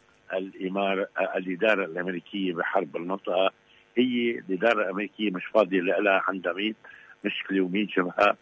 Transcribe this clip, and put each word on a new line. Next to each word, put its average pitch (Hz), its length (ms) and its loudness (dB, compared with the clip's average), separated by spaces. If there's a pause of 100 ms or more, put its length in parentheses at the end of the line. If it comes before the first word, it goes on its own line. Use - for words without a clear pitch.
(320)
الإمارة، 95 760 -2 (280)
الإدارة 95 480 2
الأمريكية 90 720 -4
بحرب 85 420 -2
المنطقة. 95 540 -2 (480)
هي 120 320 0
الإدارة 107 520 0
الأمريكية 98 480 -2
مش 90 140 -6 (100)
فاضية 95 260 6
لها 95 480 2
عندها 90 240 -2
مين 104 220 -2 (500)
مشكلة 98 360 -2
ومين 95 280 0
شبهها 95 540 2